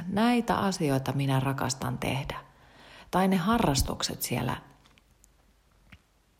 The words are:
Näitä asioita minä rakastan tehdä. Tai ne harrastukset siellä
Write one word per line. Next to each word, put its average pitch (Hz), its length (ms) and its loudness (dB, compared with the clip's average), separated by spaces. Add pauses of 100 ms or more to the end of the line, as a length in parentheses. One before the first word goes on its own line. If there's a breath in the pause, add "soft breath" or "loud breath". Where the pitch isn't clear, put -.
Näitä 233 480 2
asioita 143 560 0
minä 135 280 2
rakastan 131 580 -4
tehdä. - 380 -4 (720 loud breath)
Tai 190 180 4
ne 190 80 4
harrastukset 165 840 0
siellä 131 340 -2 (1800)